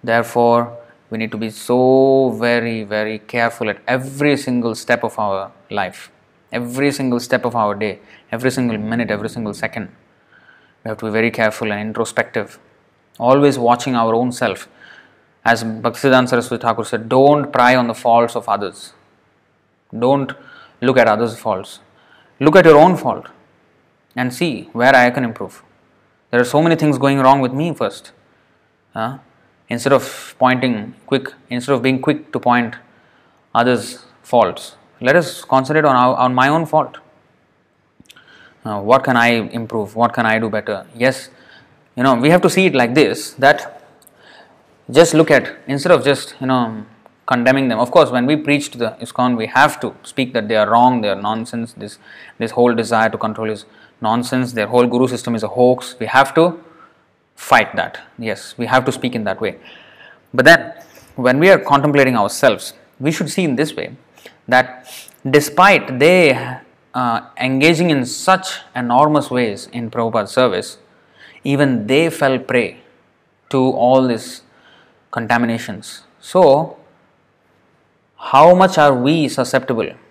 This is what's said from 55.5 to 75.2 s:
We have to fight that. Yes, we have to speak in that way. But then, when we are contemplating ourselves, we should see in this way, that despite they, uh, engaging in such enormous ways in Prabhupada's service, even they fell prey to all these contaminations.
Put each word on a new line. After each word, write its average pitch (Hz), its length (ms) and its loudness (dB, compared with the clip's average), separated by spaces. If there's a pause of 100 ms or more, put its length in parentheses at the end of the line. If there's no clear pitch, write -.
We 110 80 -8
have 135 280 0
to 170 240 2 (760)
fight - 400 2
that. 87 240 -6 (180)
Yes, 113 400 -10
we 120 80 -4
have 127 180 2
to 127 80 -2
speak 123 220 -6
in 113 100 -6
that 95 160 -6
way. 104 180 -6 (760)
But 123 100 0
then, 165 300 4 (400)
when 127 240 0
we 175 100 4
are 180 100 8
contemplating 139 580 2
ourselves, 107 580 -2 (240)
we 147 140 -2
should 156 180 -6
see 185 140 -2
in 135 120 -2
this 156 200 -4
way, - 200 -12 (500)
that - 440 0 (400)
despite 147 680 4
they, 135 600 2 (360)
uh, 120 260 -2 (180)
engaging 151 520 2
in 131 160 0
such - 540 -2 (140)
enormous 139 560 0
ways 117 420 -4
in 117 180 -8
Prabhupada's 113 420 -4
service, 110 460 -2 (640)
even 135 420 0
they 147 220 2
fell 135 300 -2
prey 120 420 -4 (720)
to 135 80 -2
all 131 500 2
these - 340 -8 (680)
contaminations. 117 920 -4 (160)